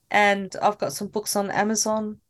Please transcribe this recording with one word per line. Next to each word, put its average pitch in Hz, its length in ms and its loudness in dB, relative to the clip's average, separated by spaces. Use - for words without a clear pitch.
and 202 520 2
I've 208 160 2
got - 160 -4
some 202 140 -8
books - 280 -4
on 202 140 0
Amazon, 214 800 0